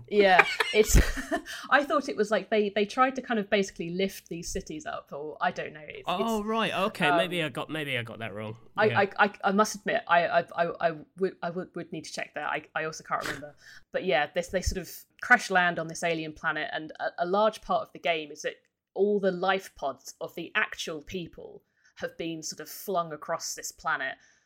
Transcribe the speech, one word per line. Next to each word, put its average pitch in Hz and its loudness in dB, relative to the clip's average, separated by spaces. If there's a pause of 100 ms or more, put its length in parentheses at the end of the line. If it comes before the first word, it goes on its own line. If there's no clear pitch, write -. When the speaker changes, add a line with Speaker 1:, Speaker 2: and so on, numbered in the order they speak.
Speaker 1:
Yeah, 190 8 (260)
it's. 214 8 (380)
<laughs> - -8
I 277 6
thought 311 0
it - -4
was 208 2
like 202 0
they, 208 4
they 208 2
tried 262 2
to 262 -6
kind 240 -2
of 202 -2
basically 190 0
lift 190 -2
these 170 -8
cities 156 -8
up, 151 -10
or 151 -10
I 180 0
don't 156 -8
know. 151 -16
It's, - -12
Speaker 2:
Oh, 214 0
Speaker 1:
it's, 208 -4
Speaker 2:
right, 220 0
okay, 196 0
Speaker 1:
um, 175 6
Speaker 2:
maybe 175 0
I 151 -2
got, 143 -6
maybe 143 -4
I 117 -2
got 107 -12
that 110 -8
wrong. 107 -8 (220)
Speaker 1:
I, 208 6
Speaker 2:
Yeah. 202 4
Speaker 1:
I, 202 4 (100)
I, 208 6 (140)
I 196 2
must 214 4
admit, 170 -2
I, 170 6
I, 170 2 (120)
I, 175 2 (140)
I 165 2 (260)
would, 185 -2
I 175 -4
would, 175 -8
would 170 -10
need 156 -8
to - -14
check - -8
that. 151 -4
I, 151 -2 (120)
I 156 -2
also 156 -6
can't - -2
remember. 147 -10 (380)
But 170 -2
yeah, 156 4
this, 175 -2
they 185 -2
sort 180 -2
of 165 -10 (300)
crash - 4
land 175 4
on 160 -4
this 165 -10
alien 160 -2
planet, 151 -4
and 156 -8 (100)
a, 156 -2
a - -4
large 208 2
part 175 0
of - -14
the 160 -14
game 160 -2
is 151 -14
that 165 -4 (400)
all 202 4
the 190 4
life 190 0
pods - -8
of 160 -10
the 175 -10
actual - -4
people - -12 (340)
have 170 -8
been 165 -6
sort - -8
of 151 -12
flung 170 -2
across 156 -6
this - -10
planet, 143 -4 (320)